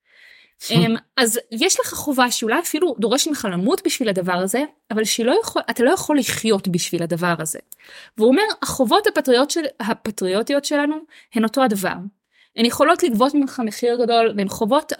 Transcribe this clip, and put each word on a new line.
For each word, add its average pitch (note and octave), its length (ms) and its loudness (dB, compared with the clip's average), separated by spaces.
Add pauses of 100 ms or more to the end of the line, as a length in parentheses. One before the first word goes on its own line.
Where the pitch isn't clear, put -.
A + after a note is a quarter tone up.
(720)
אמ, A3+ 240 4 (220)
אז A#3 220 2 (120)
יש D#4 300 0
לך - 140 -4
חובה B3+ 360 0
שאולי A#3+ 280 -2
אפילו D#4+ 400 -2
דורש A#3+ 300 0
ממך C4 240 -4
למות G3 320 0
בשביל C4+ 240 -2
הדבר F#3 240 -2
הזה, F#3+ 320 -2 (260)
אבל G#3+ 140 0
שהיא A3 220 -2
לא C4+ 160 4
יכול, - 280 -4
אתה A#3 120 0
לא B3+ 80 6
יכול D4+ 280 0
לחיות G#3 500 0
בשביל E3+ 340 -2
הדבר E3+ 360 -2
הזה. D#3 200 -8 (600)
והוא A3 100 4
אומר, D4+ 140 4 (200)
"החובות D#4 440 0
הפטריוט C#4+ 440 2
של-, D#4+ 160 -4 (140)
הפטריוטיות A3 840 -2
שלנו D4 320 0 (380)
הן A3+ 100 2
אותו B3 180 0
הדבר. G3 320 0 (640)
הן A3+ 80 2
יכולות D4+ 380 4
לגבות C4+ 320 2
ממך C4+ 300 0
מחיר A#3+ 400 -2
גדול, A3+ 320 2
והן G3 120 -2
חובות B3+ 520 0